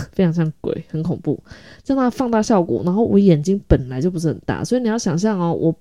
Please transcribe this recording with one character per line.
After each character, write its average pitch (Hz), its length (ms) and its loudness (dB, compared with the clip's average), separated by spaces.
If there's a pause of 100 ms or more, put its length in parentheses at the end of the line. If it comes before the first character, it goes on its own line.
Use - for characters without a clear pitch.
<laughs> - 100 -12
非 196 100 -2
常 165 100 2
像 160 180 -2 (100)
鬼， - 280 -6
很 160 140 -6
恐 165 180 -6
怖， - 220 -4 (400)
这 - 100 -4
样 269 80 0
它 247 80 2
放 240 220 -4
大 220 100 2
效 214 220 2
果。 143 220 -2
然 180 100 0
后 226 100 2
我 202 140 2
眼 175 240 6
睛 196 240 -2
本 - 220 4
来 131 120 -6
就 180 120 0
不 180 60 -8
是 165 100 -2
很 123 180 -4
大， - 160 -4
所 240 160 -2
以 - 20 -2
你 240 60 -2
要 214 100 0
想 180 220 -2
象 208 220 0
哦， 170 120 0
我， 160 280 0